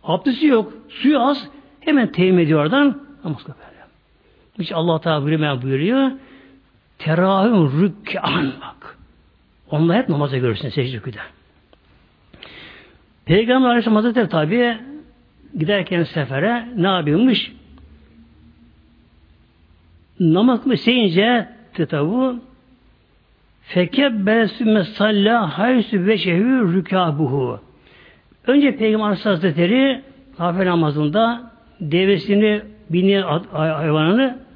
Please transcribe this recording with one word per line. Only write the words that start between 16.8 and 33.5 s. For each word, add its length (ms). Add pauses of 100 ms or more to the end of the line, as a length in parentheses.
yapıyormuş? 680 (2750)
Namaz 420
kılmış 160
isteyince 680 (260)
tetavu 680 (1200)
fekebbe 840
sümme 360
salla 720
haysu 480
veşehü 680
rükabuhu. 880 (840)
Önce 300
Peygamber 280
Aleyhisselam 320
Hazretleri 680 (360)
nafile 280
namazında 840 (280)
devesini 800 (280)
bindiği 340
at-, 280